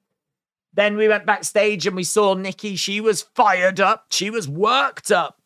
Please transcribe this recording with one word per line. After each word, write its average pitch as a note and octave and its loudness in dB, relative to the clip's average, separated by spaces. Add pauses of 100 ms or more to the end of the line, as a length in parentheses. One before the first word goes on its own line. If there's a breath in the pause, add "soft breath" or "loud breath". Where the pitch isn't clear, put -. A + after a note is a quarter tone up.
(760)
Then G#3 0
we G#3+ 2
went G#3 2
backstage G#3 0
and F#3+ -2
we F#3 -4
saw G3+ 2
Nikki. F#3+ -8
She G3 -4
was G#3+ 0
fired F#3+ 2
up. G3 2
She G3 -4
was A3 -6
worked A3+ -2
up. F3 0